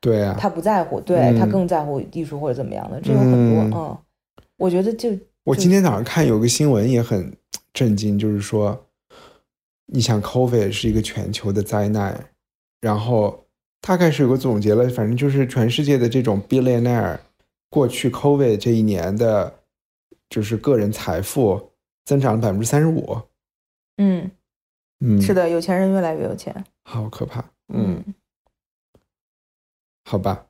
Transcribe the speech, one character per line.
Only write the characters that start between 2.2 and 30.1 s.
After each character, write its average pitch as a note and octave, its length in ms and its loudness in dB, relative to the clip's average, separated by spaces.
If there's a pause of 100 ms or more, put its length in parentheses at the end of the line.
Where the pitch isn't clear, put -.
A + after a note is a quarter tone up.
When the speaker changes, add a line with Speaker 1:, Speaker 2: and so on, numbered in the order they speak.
Speaker 2:
术 C#3+ 140 -10
或 D3 80 -4
者 B2 80 -2
怎 C3 100 -6
么 - 80 -10
样 G1+ 160 -10
的， - 120 -10
这 - 120 0
有 C3+ 60 4
很 B2+ 120 6 (220)
多， A2 80 4
Speaker 1:
嗯。 G#2+ 140 0
Speaker 2:
嗯。 D3+ 220 -6 (600)
我 F#3 100 0
觉 F3+ 140 2
得 G#3+ 100 0
就， A3+ 240 -4 (280)
Speaker 1:
我 C#3 120 0
今 F#3 140 4
天 G3 140 6
早 E3 80 4
上 G#2+ 120 -2
看 D3+ 220 0
有 A2 140 2
个 A#2 80 2
新 D3 240 2
闻 A2 180 2
也 A#2 140 2
很 G2+ 280 -4 (400)
震 A2+ 240 2
惊， G2+ 220 0
就 G#2+ 140 0
是 G2+ 100 -2
说， G#2 420 -2 (1000)
你 C3 160 -2
想 A2 220 2
covid A#2+ 480 0
是 A2 180 -2
一 - 20 0
个 A2 80 2
全 G2+ 320 -6
球 G2+ 220 -6
的 G2+ 80 0
灾 G2+ 260 -2
难， G#2 320 -2 (640)
然 G#2+ 180 0
后 G#2+ 460 0 (340)
大 F#3 160 -2
概 E3+ 140 4
是 C#3+ 140 0
有 B2 60 4
个 C3 60 4
总 A#2+ 240 0
结 G#2 140 2
了， B2 160 4
反 A#2 180 -2
正 A#2 80 0
就 C#3 140 0
是 C#3 160 2
全 A#2+ 240 0
世 D3 140 -2
界 C#3 160 2
的 A2+ 100 0
这 B2+ 140 0
种 G2+ 260 0
billionaire， A#2+ 680 0 (540)
过 C3+ 160 2
去 - 220 -2
covid C#3 480 2
这 A#2 140 0
一 A2+ 100 2
年 G2 340 0
的， G#2+ 360 0 (800)
就 A2 120 -4
是 G#2+ 160 -4
个 C3+ 200 2
人 G#2 140 0
财 F2 300 -6
富 G2+ 500 -2 (340)
增 C#3+ 140 2
长 B2 160 0
了 A2+ 60 0
百 A2 100 0
分 F#2+ 80 -2
之 A2+ 60 -2
三 C#3+ 160 2
十 D#3+ 60 2
五。 D#3+ 300 -2 (800)
Speaker 2:
嗯。 F#3+ 320 0 (720)
Speaker 1:
嗯。 G#2 180 4
Speaker 2:
是 G2 120 2
的， F3+ 140 2
有 E3 140 0
钱 F3+ 160 -2
人 F#3+ 140 2
越 F#3+ 100 2
来 D#3+ 140 -2
越 D#3 80 -6
有 - 120 -6
钱。 - 280 -12 (200)
Speaker 1:
好 A2 260 -6
可 - 160 -8
怕。 - 140 -10 (340)
嗯。 F#3 320 -2
Speaker 2:
嗯。 G3+ 80 -14 (1900)
Speaker 1:
好 G#2+ 120 -4